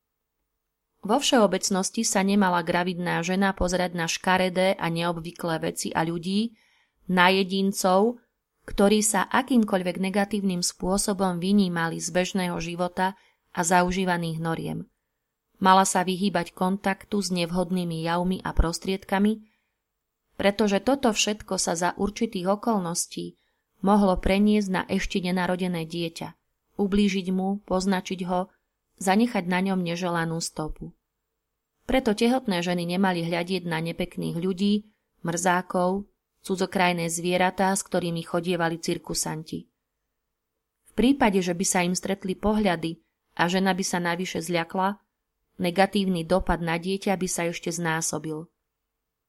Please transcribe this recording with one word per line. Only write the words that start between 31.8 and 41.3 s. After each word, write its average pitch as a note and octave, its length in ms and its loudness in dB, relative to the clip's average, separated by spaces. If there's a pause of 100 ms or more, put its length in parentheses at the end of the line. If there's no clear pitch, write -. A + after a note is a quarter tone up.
Preto B3+ 280 2
tehotné A#3 480 0
ženy F3 240 -2
nemali F3 400 0
hľadieť F3 400 -2
na D#3+ 160 -2
nepekných E3 560 -6
ľudí, G3 480 0 (360)
mrzákov, F3+ 880 0 (320)
cudzokrajné F3+ 640 0
zvieratá, F3+ 680 0
s - 120 -4
ktorými E3+ 400 -2
chodievali E3+ 560 -2
cirkusanti. E3 840 -6 (1200)
V - 40 -20
prípade, A#3 440 4